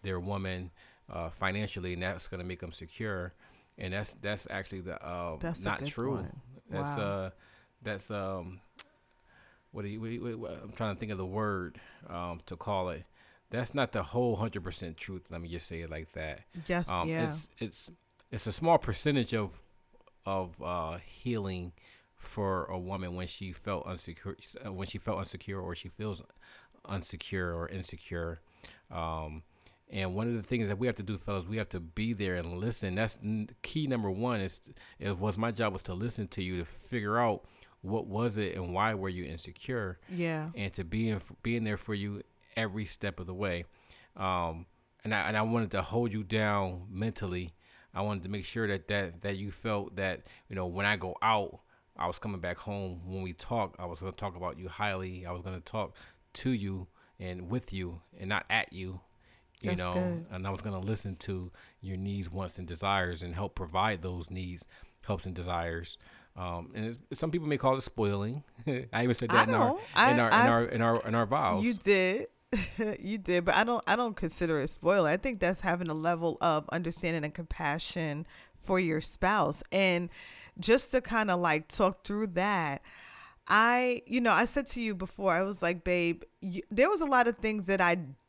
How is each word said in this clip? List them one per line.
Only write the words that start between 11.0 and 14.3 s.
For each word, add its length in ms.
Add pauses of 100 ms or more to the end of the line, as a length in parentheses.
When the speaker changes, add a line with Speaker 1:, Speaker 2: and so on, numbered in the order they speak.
Speaker 1:
think 120
of 60
the 80
word, 540 (280)
um, 380
to 100
call 340
it. 140 (460)
That's 240
not 180
the 100
whole 340